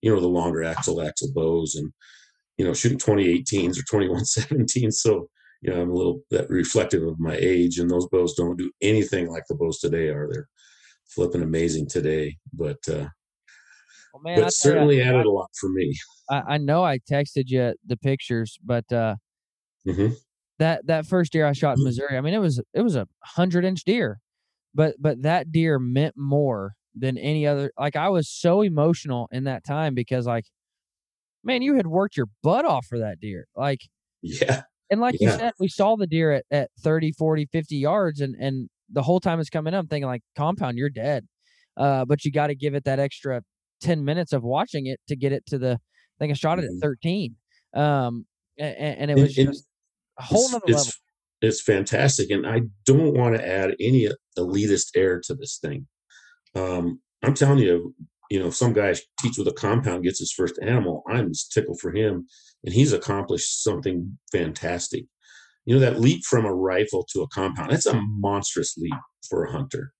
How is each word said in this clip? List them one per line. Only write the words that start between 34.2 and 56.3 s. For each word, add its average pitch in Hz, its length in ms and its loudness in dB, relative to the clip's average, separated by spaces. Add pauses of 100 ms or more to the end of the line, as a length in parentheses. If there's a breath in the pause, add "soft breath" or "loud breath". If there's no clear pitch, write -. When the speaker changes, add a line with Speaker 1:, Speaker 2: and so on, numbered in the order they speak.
Speaker 1:
Yeah. 139 400 -2 (280)
Speaker 2:
and 208 100 2
like 247 200 0
you - 80 6
Speaker 1:
Yeah. - 80 2
Speaker 2:
said, 226 240 -2
we 190 80 0
saw 208 280 2
the 202 120 -2
deer 160 240 2
at, 139 180 0
at 143 200 0 (100)
thirty, 156 320 0
forty, 156 340 0
fifty 156 300 -4
yards, 151 440 0
and, 135 200 -4
and 131 280 -4 (200)
the 139 140 -2
whole 170 180 2
time 165 200 0
it's 151 100 -6
coming 160 240 -4
up, 196 60 -2
I'm 160 80 -8
thinking, 143 180 -4
like, 123 160 -6 (140)
"Compound, 147 420 -2
you're 143 120 -2
dead." 123 360 -4 (500)
Uh, 135 280 2
but 143 200 0
you 143 60 0
gotta 147 240 0
give 139 200 -4
it 139 100 -4
that 135 160 0
extra 135 420 -4 (380)
ten 156 240 0
minutes 156 280 -2
of 135 120 0
watching 139 420 -2
it 131 220 -8
to 147 80 -4
get 135 160 0
it - 140 -4
to 143 120 -4
the, 127 140 0
I - 480 -10
think 147 100 -2
I 147 40 0
shot 160 240 0
it 170 60 -2
at 113 60 -6
Speaker 1:
Mm-hmm. 90 100 -8
Speaker 2:
thirteen. 151 560 -4 (380)
Um, 135 520 0 (320)
a-, 143 40 -8
a-, 151 380 -6
and 147 100 -2
it 143 40 2
Speaker 1:
And, 139 80 8
Speaker 2:
was 143 160 2
Speaker 1:
and 139 100 4
Speaker 2:
just - 180 -8 (520)
a 131 40 -14
whole 220 220 4
Speaker 1:
it's, 262 80 -2
Speaker 2:
nother 226 160 -4
Speaker 1:
it's, 117 80 6
Speaker 2:
level. 135 160 0 (500)
Speaker 1:
it's 110 200 0
fantastic. 107 680 2
And 98 160 0
I 117 140 0 (240)
don't 143 320 6
wanna 120 220 4
add 95 420 0
any 113 280 4 (300)
elitist 95 560 0
air 90 300 2
to - 100 -6
this - 260 -12
thing. 78 260 -8 (680 soft breath)